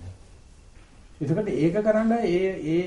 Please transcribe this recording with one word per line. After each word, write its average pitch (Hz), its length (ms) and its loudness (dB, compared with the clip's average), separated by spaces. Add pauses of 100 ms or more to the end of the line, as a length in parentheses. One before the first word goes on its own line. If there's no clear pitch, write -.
(1160)
එතකොට 180 320 -2
ඒක 165 260 0
කරන්න 214 380 2
ඒ, 190 360 2 (140)
ඒ, 165 240 0